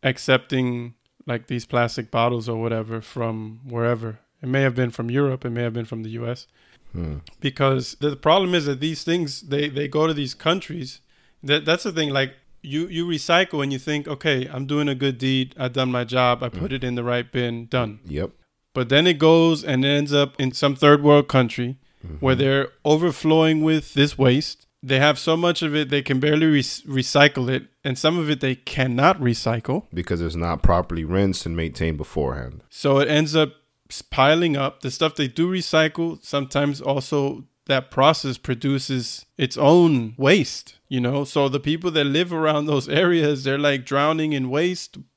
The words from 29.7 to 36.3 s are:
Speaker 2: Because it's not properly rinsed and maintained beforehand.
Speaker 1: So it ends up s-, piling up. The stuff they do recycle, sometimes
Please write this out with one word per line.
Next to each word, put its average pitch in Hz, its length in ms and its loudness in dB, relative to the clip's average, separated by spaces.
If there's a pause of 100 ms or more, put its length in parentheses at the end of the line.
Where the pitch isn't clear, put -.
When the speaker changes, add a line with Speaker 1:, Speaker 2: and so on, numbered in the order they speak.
Speaker 2:
Because 87 300 -4
it's 80 140 -4
not 82 260 -2
properly 85 420 4
rinsed 95 420 0
and 82 100 -6
maintained 82 420 -4
beforehand. 67 720 -6
Speaker 1:
So 139 280 2
it 143 100 2
ends 151 280 0
up 151 160 2 (380)
s-, - 120 -12
piling 156 540 2
up. 139 240 -4
The 135 100 -6
stuff 156 260 -2
they 143 120 -2
do 165 240 -2
recycle, 165 720 -2
sometimes 143 560 -2